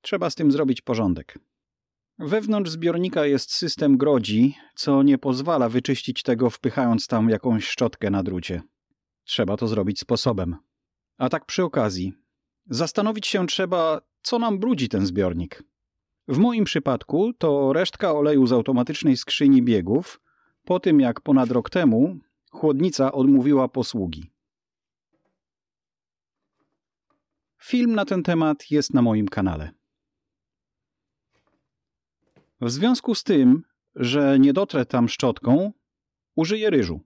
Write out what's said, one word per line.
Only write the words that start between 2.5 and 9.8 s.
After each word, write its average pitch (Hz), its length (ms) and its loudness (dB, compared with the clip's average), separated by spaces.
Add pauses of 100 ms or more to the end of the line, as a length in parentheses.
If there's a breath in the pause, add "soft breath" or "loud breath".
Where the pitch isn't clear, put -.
zbiornika 170 560 -2
jest 139 260 0
system 147 440 0
grodzi, 123 580 2 (200 soft breath)
co 139 280 0
nie 139 160 4
pozwala 135 500 0
wyczyścić 123 540 -4
tego, 120 280 0
wpychając 120 560 -2
tam 113 220 0
jakąś 110 360 0
szczotkę - 460 -4
na 101 120 0
drucie. 90 400 -6 (600)
Trzeba 104 320 -2
to 113 120 -4
zrobić 104 320 -2